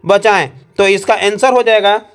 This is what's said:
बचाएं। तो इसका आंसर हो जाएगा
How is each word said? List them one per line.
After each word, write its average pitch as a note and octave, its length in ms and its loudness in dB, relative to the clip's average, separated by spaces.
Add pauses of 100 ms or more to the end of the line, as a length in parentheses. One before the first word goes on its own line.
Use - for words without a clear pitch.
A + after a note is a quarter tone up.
बचाएं। G3 440 0 (280)
तो G3 100 0
इसका G3 260 0
आंसर G#3 400 0
हो B3 100 2
जाएगा G#3+ 380 0 (140)